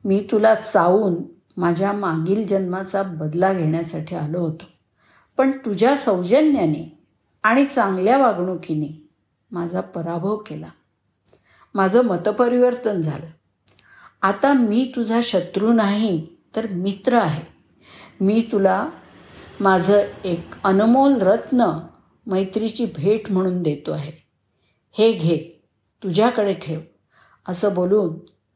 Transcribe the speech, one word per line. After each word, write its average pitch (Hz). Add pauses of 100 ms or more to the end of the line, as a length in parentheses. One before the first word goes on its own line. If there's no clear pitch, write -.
मी 202
तुला 220
चावून 190 (420)
माझ्या 175
मागील 190
जन्माचा 190
बदला 175
घेण्यासाठी 165
आलो 160
होतो, 160 (720)
पण 269
तुझ्या 240
सौजन्याने 208 (440)
आणि 254
चांगल्या 208
वागणुकीने 175 (420)
माझा 170
पराभव 175
केला. 160 (1080)
माझं 196
मतपरिवर्तन 233
झालं. 156 (960)
आता 196
मी 247
तुझा 226
शत्रू 196
नाही 208 (300)
तर 226
मित्र 196
आहे. 156 (800)
मी 220
तुला 196 (720)
माझं 190 (220)
एक 170 (140)
अनमोल 233
रत्न 202 (480)
मैत्रीची 208
भेट 202
म्हणून 185
देतो 156
आहे. 151 (800)
हे 226
घे, 165 (400)
तुझ्याकडे 208
ठेव," 156 (680)
असं 185
बोलून 180 (380)